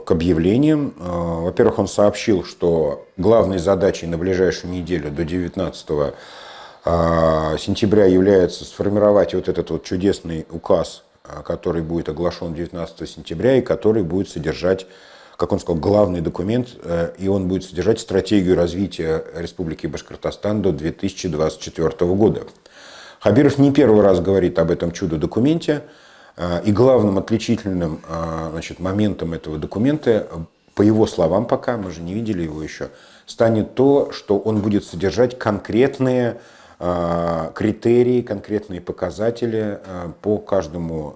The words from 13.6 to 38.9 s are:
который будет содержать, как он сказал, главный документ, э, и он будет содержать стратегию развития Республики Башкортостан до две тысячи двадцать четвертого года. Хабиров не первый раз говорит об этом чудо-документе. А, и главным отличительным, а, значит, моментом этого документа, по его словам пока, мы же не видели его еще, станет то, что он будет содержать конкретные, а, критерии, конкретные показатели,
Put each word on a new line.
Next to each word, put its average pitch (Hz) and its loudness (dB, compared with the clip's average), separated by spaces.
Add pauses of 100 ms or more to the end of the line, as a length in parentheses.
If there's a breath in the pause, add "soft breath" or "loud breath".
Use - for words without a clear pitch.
который 107 0
будет 90 -4
содержать, 82 -4 (500 loud breath)
как - -2
он 98 0
сказал, 85 -2
главный 92 2
документ, 98 -4 (140)
э, 85 -4
и 95 -4
он 98 0
будет 92 -2
содержать 95 -2
стратегию 92 2
развития 82 -2 (120)
Республики 82 -8
Башкортостан 101 -6
до 92 2
две 76 -2
тысячи - -6
двадцать 76 -2
четвертого 87 -2
года. 98 2 (760 loud breath)
Хабиров 127 4
не 139 6
первый 113 6
раз 95 6
говорит 90 2
об 85 2
этом 85 0
чудо-документе. 113 -2 (520 loud breath)
А, 87 -4
и 107 2
главным 110 4
отличительным, 95 -2
а, 82 -6
значит, 82 -10
моментом 92 -2
этого 78 -8
документа, 120 0 (480)
по - 2
его 107 6
словам 90 2
пока, 127 -2
мы 95 -6
же 82 -12
не 85 -8
видели 107 -4
его 78 -8
еще, 71 -10 (400 loud breath)
станет 113 0
то, 139 4
что - 0
он 110 0
будет 101 0
содержать 98 0
конкретные, 123 0 (380 loud breath)
а, 85 -2
критерии, 120 2
конкретные 101 -6
показатели, 107 -4